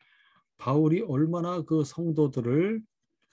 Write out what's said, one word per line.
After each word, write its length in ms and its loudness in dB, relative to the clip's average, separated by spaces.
바울이 440 2
얼마나 600 -2
그 240 0
성도들을 960 -2